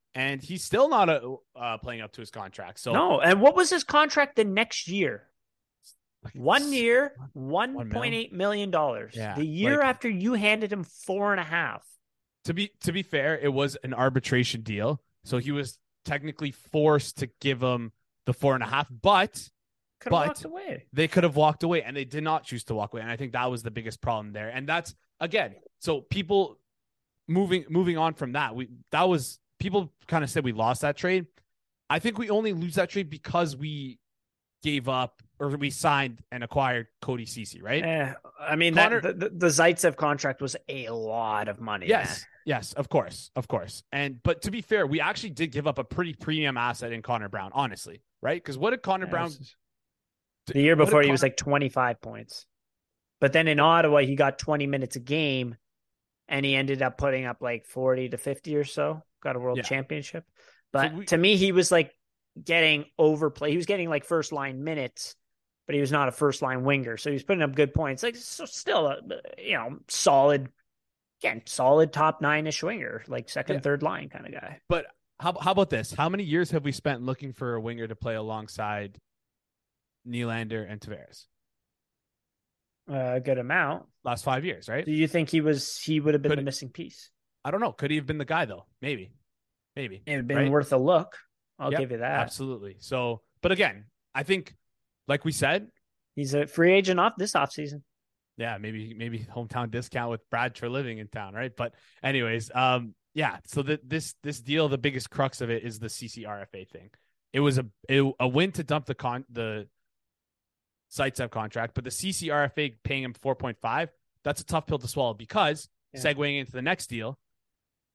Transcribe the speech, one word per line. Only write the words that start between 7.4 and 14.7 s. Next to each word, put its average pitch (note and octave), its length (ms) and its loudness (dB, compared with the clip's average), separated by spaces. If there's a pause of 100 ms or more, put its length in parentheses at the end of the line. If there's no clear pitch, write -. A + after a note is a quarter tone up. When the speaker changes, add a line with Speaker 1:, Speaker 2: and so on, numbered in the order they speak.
Speaker 1:
mil? C4+ 60 -8
Speaker 2:
one A#3 120 -8
point A#3 240 -2
eight A3+ 180 -6
million G3+ 380 -2
dollars. A#2+ 460 0
Speaker 1:
Yeah, G#2+ 180 -6
Speaker 2:
The D3+ 120 -2
year G#3 320 0
Speaker 1:
like C#4 80 4
Speaker 2:
after B3+ 220 -2
you G#3 260 0
handed G#3+ 380 2
him F#3+ 120 -4
four G3+ 480 -2
and F#3 80 0
a E3+ 40 -6
half. E3 400 -4 (600)
Speaker 1:
To E3+ 100 -2
be, G3+ 160 -2 (120)
to F3 100 -2
be F#3+ 100 -2
fair, D#3 340 0
it C#3+ 160 0
was C#3 300 0
an C3 100 -6
arbitration B2+ 680 2
deal, A2 400 -2 (220)